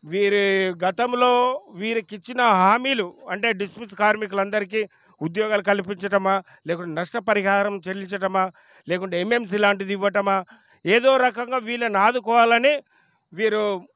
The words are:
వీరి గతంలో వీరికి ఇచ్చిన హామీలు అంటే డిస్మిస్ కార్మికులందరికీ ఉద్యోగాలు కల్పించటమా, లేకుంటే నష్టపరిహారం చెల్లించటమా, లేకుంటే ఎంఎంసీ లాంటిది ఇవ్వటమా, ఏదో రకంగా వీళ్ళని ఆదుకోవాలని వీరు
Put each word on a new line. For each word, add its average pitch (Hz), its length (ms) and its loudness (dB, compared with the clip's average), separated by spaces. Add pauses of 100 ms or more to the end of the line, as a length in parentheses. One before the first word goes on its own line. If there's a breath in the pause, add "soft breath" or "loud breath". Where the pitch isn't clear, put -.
వీరి 202 400 0 (400)
గతంలో 247 480 2 (500)
వీరికి 220 360 -4
ఇచ్చిన 240 240 -6 (200)
హామీలు 226 460 2 (260)
అంటే 202 140 -4 (140)
డిస్మిస్ 202 400 -10
కార్మికులందరికీ 208 800 0 (400 soft breath)
ఉద్యోగాలు 202 480 0
కల్పించటమా, 196 680 0 (320 soft breath)
లేకుంటే 170 320 -6
నష్టపరిహారం 202 760 0 (100)
చెల్లించటమా, 190 580 -4 (460 soft breath)
లేకుంటే 180 340 -4
ఎంఎంసీ 214 400 -2
లాంటిది 196 340 2
ఇవ్వటమా, 196 400 0 (480 soft breath)
ఏదో 240 260 4 (140)
రకంగా 240 320 -2 (120)
వీళ్ళని 233 360 -2
ఆదుకోవాలని 233 680 4 (600)
వీరు 214 300 0 (320)